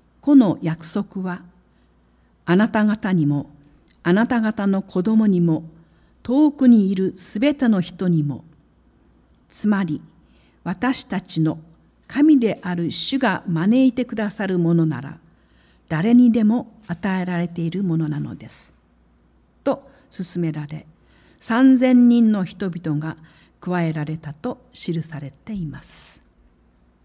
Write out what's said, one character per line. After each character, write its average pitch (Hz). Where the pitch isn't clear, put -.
こ 285
の 220
約 165
束 202
は、 180
あ 175
な 214
た 214
方 208
に 160
も、 143
あ 170
な 220
た 233
方 214
の 196
子 -
供 220
に 185
も、 170
遠 285
く 262
に 208
い 196
る 185
す -
べ 285
て 262
の 202
人 180
に 165
も、 143
つ -
ま 202
り、 156
私 247
た 185
ち -
の 156
神 302
で 220
あ 180
る 170
主 -
が 220
招 208
い 247
て 247
く 240
だ 208
さ 202
る 185
も 170
の 165
な 147
ら、 -
誰 170
に 247
で 220
も 220
与 185
え -
ら 180
れ 175
て 170
い 165
る 180
も 170
の 160
な 147
の 147
で 113
す。 -
と -
勧 -
め 160
ら 151
れ、 151
三 262
千 247
人 233
の 196
人 190
々 165
が 160
加 180
え 160
ら 156
れ 156
た 147
と -
記 165
さ -
れ 143
て -
い 175
ま 135
す。 -